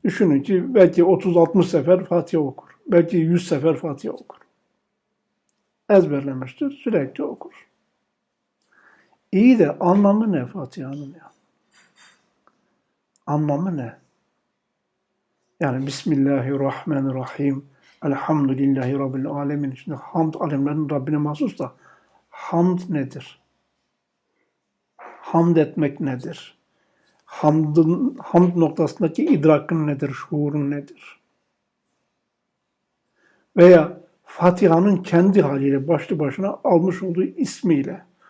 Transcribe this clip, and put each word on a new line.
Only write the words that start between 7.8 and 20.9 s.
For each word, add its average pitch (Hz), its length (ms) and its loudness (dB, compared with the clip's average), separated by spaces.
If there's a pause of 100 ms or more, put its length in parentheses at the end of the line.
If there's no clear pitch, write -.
İyi 220 280 6
de 147 200 2
anlamı 202 520 2
ne 135 140 -2
Fatiha'nın 143 680 -12
ya? - 180 -20 (2000)
Anlamı 151 500 -2
ne? 117 200 -10 (1600)
Yani 135 280 -2
Bismillahirrahmanirrahim. 139 1800 -4 (400)
Elhamdülillahi 139 920 -2
Rabbil 135 260 -6
alemin. 143 480 -6
Şimdi 139 240 -12
hamd 160 420 -4
alemlerin 147 500 -4
Rabbine 147 280 -4